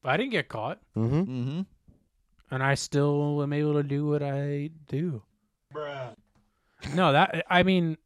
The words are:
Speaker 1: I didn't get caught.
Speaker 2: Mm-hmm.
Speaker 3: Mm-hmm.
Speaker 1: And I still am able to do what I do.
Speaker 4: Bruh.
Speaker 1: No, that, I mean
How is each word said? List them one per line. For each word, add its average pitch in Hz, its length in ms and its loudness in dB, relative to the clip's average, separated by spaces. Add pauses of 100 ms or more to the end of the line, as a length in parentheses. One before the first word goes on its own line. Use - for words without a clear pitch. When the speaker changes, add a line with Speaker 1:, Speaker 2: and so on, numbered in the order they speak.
Speaker 1:
I 135 120 4
didn't 254 140 0
get 190 180 -2
caught. 120 300 -6 (180)
Speaker 2:
Mm-hmm. 117 260 2
Speaker 3:
Mm-hmm. 135 380 -4 (920)
Speaker 1:
And 131 100 -2
I 139 120 2
still 147 680 0
am 143 100 -2
able 147 220 0
to 147 80 2
do 143 240 -2
what 147 160 0
I 143 480 -4 (180)
do. 143 340 -4 (520)
Speaker 4:
Bruh. 143 400 -10 (800)
Speaker 1:
No, 170 180 4
that, 165 360 2
I 180 140 6
mean 180 440 2